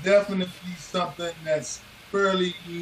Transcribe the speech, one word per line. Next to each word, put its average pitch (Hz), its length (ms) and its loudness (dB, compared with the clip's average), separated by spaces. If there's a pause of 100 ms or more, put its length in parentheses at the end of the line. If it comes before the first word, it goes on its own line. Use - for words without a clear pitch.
definitely 190 720 2
something 170 540 -4 (120)
that's 156 360 -2 (320)
fairly, 185 420 2 (280)